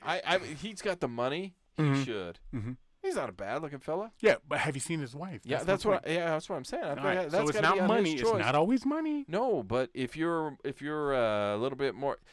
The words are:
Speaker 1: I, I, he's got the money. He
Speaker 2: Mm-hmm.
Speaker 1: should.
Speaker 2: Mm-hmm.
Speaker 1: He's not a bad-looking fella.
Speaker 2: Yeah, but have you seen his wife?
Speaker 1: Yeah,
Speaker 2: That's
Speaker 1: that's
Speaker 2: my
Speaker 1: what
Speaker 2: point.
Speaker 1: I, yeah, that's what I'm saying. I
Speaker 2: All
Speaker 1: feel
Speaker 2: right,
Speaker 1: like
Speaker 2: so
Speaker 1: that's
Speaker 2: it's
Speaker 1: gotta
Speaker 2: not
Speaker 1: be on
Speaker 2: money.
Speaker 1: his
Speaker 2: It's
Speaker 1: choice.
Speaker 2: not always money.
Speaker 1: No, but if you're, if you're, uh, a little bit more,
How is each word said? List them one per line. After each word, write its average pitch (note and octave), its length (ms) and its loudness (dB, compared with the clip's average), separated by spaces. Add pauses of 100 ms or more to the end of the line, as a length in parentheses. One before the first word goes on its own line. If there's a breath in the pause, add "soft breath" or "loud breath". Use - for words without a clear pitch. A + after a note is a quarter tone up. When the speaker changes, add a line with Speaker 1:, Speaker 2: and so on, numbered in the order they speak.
Speaker 1:
I, F3 220 0
I, F3+ 140 4
he's D#3 420 -10
got G3+ 180 -2
the C#3+ 80 0
money. C3+ 460 -4 (240)
He D#3 40 2
Speaker 2:
Mm-hmm. C#3 200 4
Speaker 1:
should. G2+ 360 -6 (160)
Speaker 2:
Mm-hmm. A#2+ 180 -6 (300)
Speaker 1:
He's F#4+ 140 -2
not C#3+ 140 -2
a - 20 -10
bad-looking C3 460 -6
fella. G3+ 320 -4 (100)
Speaker 2:
Yeah, G#3 140 6 (120)
but D3 120 -2
have C#3+ 160 0
you C3+ 60 -6
seen D#3+ 200 -4
his B2+ 140 -8
wife? D#3 300 -10
Speaker 1:
Yeah, C3+ 140 -2
Speaker 2:
That's B2 80 -6
Speaker 1:
that's F#3 200 0
Speaker 2:
my G#3 60 4
Speaker 1:
what F3+ 120 0
Speaker 2:
point. D#3+ 120 -2
Speaker 1:
I, - 20 0
yeah, E3+ 120 -2
that's D#3 200 -2
what F#3 60 -4
I'm C3 80 -6
saying. E4+ 200 -6
I F3+ 60 -6
Speaker 2:
All C#3+ 60 -2
Speaker 1:
feel C3+ 80 -4
Speaker 2:
right, C#3+ 140 2
Speaker 1:
like D3+ 120 -2
Speaker 2:
so D#3+ 80 2
Speaker 1:
that's D3+ 120 2
Speaker 2:
it's C#3+ 100 0
Speaker 1:
gotta D#3+ 80 4
Speaker 2:
not F#3 80 6
Speaker 1:
be G3 40 2
on F#3+ 80 4
Speaker 2:
money. G#3 240 4
Speaker 1:
his C#3+ 80 -2
Speaker 2:
It's A3 100 4
Speaker 1:
choice. G#3 140 4
Speaker 2:
not B2+ 100 2
always F#3+ 300 4
money. D4+ 440 0
Speaker 1:
No, G3 340 0
but A#2+ 320 0
if B2+ 220 -4
you're, D#3+ 480 0
if C#3 180 -6
you're, D3 320 -2
uh, G#2 400 2
a G#2 40 0
little C3 200 -2
bit C3+ 160 0
more, C3+ 240 -4 (140 soft breath)